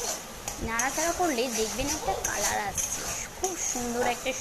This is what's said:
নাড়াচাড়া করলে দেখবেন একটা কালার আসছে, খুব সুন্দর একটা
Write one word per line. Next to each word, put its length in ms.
নাড়াচাড়া 500
করলে 240
দেখবেন 280
একটা 160
কালার 320
আসছে, 320
খুব 160
সুন্দর 320
একটা 260